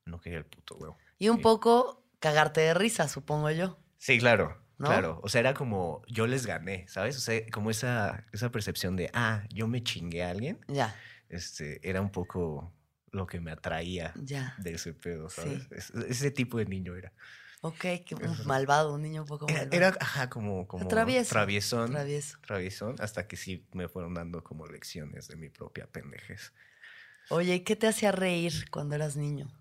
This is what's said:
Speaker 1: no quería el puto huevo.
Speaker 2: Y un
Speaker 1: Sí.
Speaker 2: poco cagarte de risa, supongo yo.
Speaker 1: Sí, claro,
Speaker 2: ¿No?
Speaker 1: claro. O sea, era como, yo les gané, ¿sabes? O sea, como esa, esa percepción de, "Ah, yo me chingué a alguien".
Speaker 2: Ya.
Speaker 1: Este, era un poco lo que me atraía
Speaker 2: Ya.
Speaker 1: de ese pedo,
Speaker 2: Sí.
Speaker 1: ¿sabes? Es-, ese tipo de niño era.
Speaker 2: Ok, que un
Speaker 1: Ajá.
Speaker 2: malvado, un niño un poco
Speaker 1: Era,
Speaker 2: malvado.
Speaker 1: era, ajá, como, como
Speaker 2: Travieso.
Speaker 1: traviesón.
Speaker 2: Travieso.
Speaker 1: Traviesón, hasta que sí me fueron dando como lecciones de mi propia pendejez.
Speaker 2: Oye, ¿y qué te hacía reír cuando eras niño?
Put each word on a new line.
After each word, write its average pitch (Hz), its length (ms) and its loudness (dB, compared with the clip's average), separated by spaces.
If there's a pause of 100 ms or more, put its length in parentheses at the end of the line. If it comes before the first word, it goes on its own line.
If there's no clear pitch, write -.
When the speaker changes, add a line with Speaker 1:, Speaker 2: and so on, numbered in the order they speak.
Speaker 1:
no 82 140 -10
quería 85 180 -8
el 76 80 -10
puto - 300 -18
huevo. - 220 -14 (200)
Speaker 2:
Y 202 100 4
un 233 80 6
Speaker 1:
Sí. 226 60 0
Speaker 2:
poco 233 600 6 (160)
cagarte 151 420 6
de 160 140 6
risa, 180 340 2
supongo 151 420 -2
yo. 175 280 -2 (180)
Speaker 1:
Sí, 127 220 4
claro, 107 440 6 (140)
Speaker 2:
¿No? 139 120 0
Speaker 1:
claro. 87 340 4
O 104 80 -4
sea, 120 100 4
era 131 140 4
como, 98 520 -2
yo 113 200 0
les 127 180 0
gané, 90 440 -6
¿sabes? 113 280 -2
O 131 40 -6
sea, 113 200 0 (100)
como 110 200 -2
esa, 113 640 0
esa 120 180 -2
percepción 98 460 -2
de, 90 180 -2
"Ah, 110 340 2
yo 110 200 -4
me 117 140 -2
chingué 87 420 -4
a 87 60 -2
alguien". 117 280 -4 (100)
Speaker 2:
Ya. 127 260 -2 (360)
Speaker 1:
Este, 73 580 -10
era 95 140 0
un 101 80 -2
poco 87 640 -6 (360)
lo 95 160 -4
que 90 140 -8
me 82 120 -8
atraía 82 640 -6
Speaker 2:
Ya. 135 420 -8
Speaker 1:
de 82 160 -8
ese 85 180 -8
pedo, 80 380 -8
Speaker 2:
Sí. - 100 -12 (300)
Speaker 1:
¿sabes? - 200 -14
Es-, 113 200 -6
ese 131 200 0
tipo 123 280 -2
de 107 80 0
niño 90 300 -6
era. 92 160 -14 (500)
Speaker 2:
Ok, 165 180 -6 (260)
que - 80 -10
un 165 160 -4
Speaker 1:
Ajá. 165 160 -4
Speaker 2:
malvado, 143 480 4
un 147 80 -2
niño 156 200 -6
un 151 60 -8
poco 147 200 -6
Speaker 1:
Era, 151 120 4
Speaker 2:
malvado. 139 160 0
Speaker 1:
era, 185 240 8
ajá, 127 300 -2
como, 101 360 -2
como 92 220 -4
Speaker 2:
Travieso. 226 420 4
Speaker 1:
traviesón. 107 600 2
Speaker 2:
Travieso. 147 540 -4
Speaker 1:
Traviesón, 101 540 -4
hasta 104 260 -4
que 90 100 -12
sí 92 380 -8
me 90 140 -4
fueron 87 260 -8
dando 85 280 -8
como 78 240 -14
lecciones 73 640 -12
de 78 80 -16
mi 78 140 -14
propia - 360 -14
pendejez. - 680 -16 (760)
Speaker 2:
Oye, 180 280 2
¿y 180 40 0
qué 208 160 0
te 220 100 2
hacía 214 260 4
reír 180 400 2 (180)
cuando 147 240 -4
eras 147 220 -2
niño? 147 320 -4 (120)